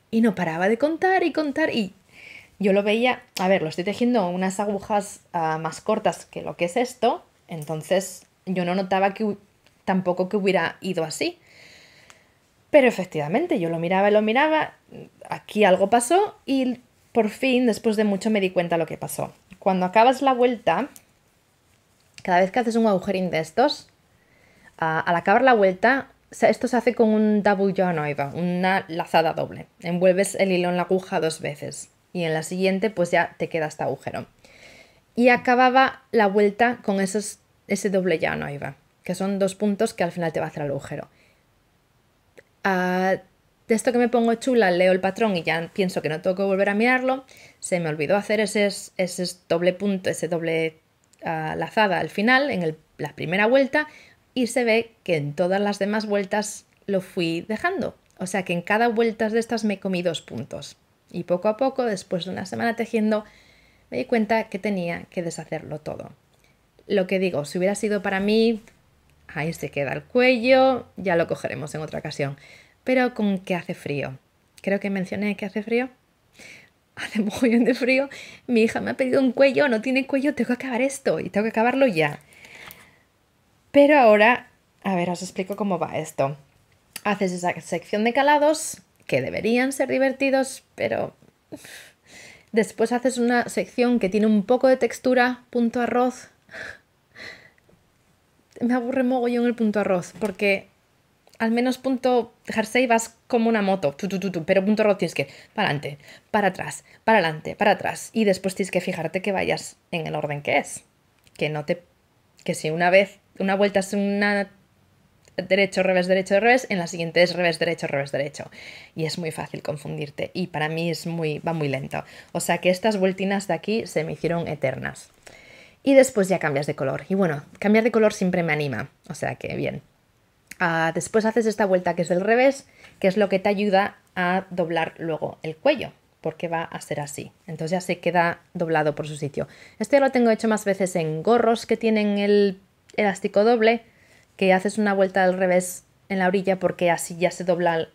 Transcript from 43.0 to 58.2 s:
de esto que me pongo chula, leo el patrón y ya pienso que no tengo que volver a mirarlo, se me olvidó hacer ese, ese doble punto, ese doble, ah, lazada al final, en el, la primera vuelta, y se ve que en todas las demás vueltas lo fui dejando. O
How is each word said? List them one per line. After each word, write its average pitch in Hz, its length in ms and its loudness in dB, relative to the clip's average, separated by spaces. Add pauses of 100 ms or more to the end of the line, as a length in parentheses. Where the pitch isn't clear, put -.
de 226 80 2
esto 233 160 0
que 240 60 0
me 240 120 2
pongo 233 260 2
chula, 226 360 2
leo 185 200 4
el 185 80 2
patrón 190 360 0
y 165 80 -2
ya 165 300 -2
pienso 185 280 -2
que - 80 -2
no 160 120 -4
tengo 185 140 0
que 196 80 -2
volver 196 260 2
a 202 40 0
mirarlo, 254 520 2 (340)
se 180 200 -2
me 165 100 -2
olvidó 156 260 0
hacer 214 240 0
ese, 208 260 0
ese 185 600 -4 (240)
doble 175 240 2
punto, 196 360 -2
ese 165 180 -4
doble, 160 500 -4 (460)
ah, 160 340 -6
lazada 170 420 0
al 156 100 -4
final, 262 420 0
en 180 120 -2
el, 156 140 -4 (200)
la 143 180 -8
primera 185 320 -2
vuelta, 277 400 2 (480)
y 247 120 0
se 247 160 -2
ve 226 280 0 (120)
que 175 120 -2
en 143 180 -4
todas 185 280 0
las 202 180 -2
demás 208 260 -2
vueltas 208 600 -4 (200)
lo 190 160 0
fui 170 460 -4
dejando. 339 500 -4 (200)
O 185 100 -8